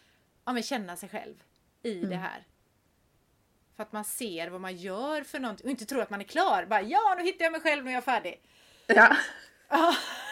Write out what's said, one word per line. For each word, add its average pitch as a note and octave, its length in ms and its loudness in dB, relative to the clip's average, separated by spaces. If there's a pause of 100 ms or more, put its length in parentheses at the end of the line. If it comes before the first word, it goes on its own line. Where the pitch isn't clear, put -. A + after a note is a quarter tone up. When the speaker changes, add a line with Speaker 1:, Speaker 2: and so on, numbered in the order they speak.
(460)
Speaker 1:
ja, B3 80 -4
men A#3 100 -2
känna G3 320 -6
sig F#3+ 140 -14
själv - 340 -14 (380)
i G#3+ 160 -6
Speaker 2:
Mm. F#3+ 120 -6
Speaker 1:
det F#3 60 -4
här. F3+ 320 -10 (1300)
För G#3+ 80 -12
att - 80 -12
man G#3+ 140 -8
ser E3+ 440 -6
vad F3+ 120 -10
man F#3 140 -8
gör A3+ 480 -6
för - 160 -10
någonting A3+ 260 -8
och C4 60 -4
inte A3+ 140 -6
tror C4+ 160 -2
att G3 80 -4
man G3+ 120 -8
är G3 40 -10
klar. D4+ 400 2
Bara, G#3+ 160 2
"Ja, F#4 360 2
nu F4+ 60 -4
hittar F#4 220 0
jag E4 60 2
mig D#4+ 100 -6
själv, D4 220 0
nu B3+ 60 -8
är B3+ 60 -4
jag B3 80 -2
färdig." G#3 380 -2 (460)
Speaker 2:
Ja. A3 300 10 (520)
Speaker 1:
Ja. E4 260 4 (360)